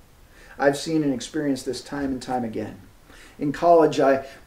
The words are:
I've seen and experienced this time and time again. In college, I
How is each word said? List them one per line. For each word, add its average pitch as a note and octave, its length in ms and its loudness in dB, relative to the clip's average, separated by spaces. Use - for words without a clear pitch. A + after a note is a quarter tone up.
I've C#3 180 2
seen D#3+ 260 -2
and C#3+ 100 0
experienced C3+ 540 -6
this A#2+ 140 -6
time C#3 300 -6
and B2+ 100 -6
time B2+ 220 -6
again. G#2+ 380 -8
In D3 140 -2
college, D#3 480 4
I C3+ 260 2